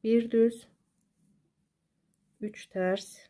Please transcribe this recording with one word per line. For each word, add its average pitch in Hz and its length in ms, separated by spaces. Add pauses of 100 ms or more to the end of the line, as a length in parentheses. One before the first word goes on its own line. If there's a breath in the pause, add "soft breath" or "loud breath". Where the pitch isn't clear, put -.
Bir 233 260
düz, 233 380 (1700)
üç - 260
ters. 190 520 (120)